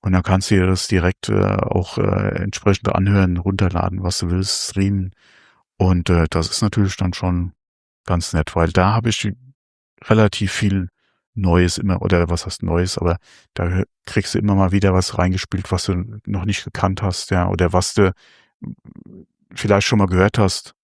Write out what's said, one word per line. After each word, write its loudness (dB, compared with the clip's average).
Und -2
dann 2
kannst 0
du 4
dir 4
das 0
direkt, 0
äh, 2
auch, -2
äh, 0
entsprechend -2
anhören, 2
runterladen, -2
was -4
du -4
willst, -4
streamen. -2
Und, 2
äh, 4
das -2
ist -4
natürlich 0
dann -2
schon -4
ganz -2
nett, -2
weil 2
da 2
hab 0
ich -2
relativ 2
viel 0
Neues 2
immer, -2
oder 2
was -2
heißt -10
Neues, -2
aber 0
da -2
hö-, 0
kriegst -4
du 2
immer 2
mal 2
wieder 2
was 0
reingespielt, -2
was -2
du -4
noch -4
nicht -4
gekannt -2
hast, -4
ja, 2
oder 0
was 0
du 4
vielleicht 2
schon 2
mal 4
gehört 2
hast -2